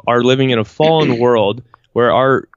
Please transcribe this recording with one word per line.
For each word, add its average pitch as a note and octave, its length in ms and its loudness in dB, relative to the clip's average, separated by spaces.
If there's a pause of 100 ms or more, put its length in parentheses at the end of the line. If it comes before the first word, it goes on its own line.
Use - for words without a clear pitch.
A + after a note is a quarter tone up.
are A#2+ 180 0
living C3 260 0
in A#2+ 80 -2
a A2 60 -2
fallen D#3 540 -2
<coughs> - 20 -4
world A#2 420 0 (300)
where A#2 200 0
our, C3 440 0